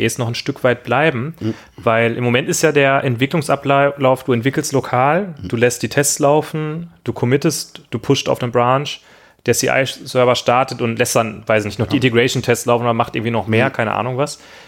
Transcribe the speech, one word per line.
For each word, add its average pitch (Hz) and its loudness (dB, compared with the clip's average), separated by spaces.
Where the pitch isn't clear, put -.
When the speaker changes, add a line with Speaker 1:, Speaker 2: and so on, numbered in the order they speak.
Speaker 1:
Es 113 -2
noch 117 -2
ein 117 -6
Stück - -8
weit 123 0
bleiben, 139 -2
Speaker 2:
Mhm. 110 -2
Speaker 1:
weil 113 2
im 123 -4
Moment 123 0
ist 170 -2
ja 156 4
der 139 4
Entwicklungsablauf, 139 2
du 135 0
entwickelst 131 0
lokal, 147 0
Speaker 2:
Mhm. 90 -10
Speaker 1:
du 123 -4
lässt 120 2
die 120 -4
Tests - 0
laufen, 156 0
du 117 -6
committest, 139 -2
du 120 -6
pusht - 0
auf 135 2
den 120 -4
Branch, 123 0
der 120 2
C-I-Server 127 0
startet 123 0
und 113 -2
lässt 120 0
dann, 110 -2
weiß 110 2
nicht, 104 -6
noch 107 0
die 147 0
Speaker 2:
Ja. 127 2
Speaker 1:
Integration-Tests 120 2
laufen 120 2
oder 120 2
macht 113 -2
irgendwie 117 -2
noch 110 -2
mehr, 117 2
Speaker 2:
Mhm. - -18
Speaker 1:
keine 110 -2
Ahnung 120 -4
was. 147 -4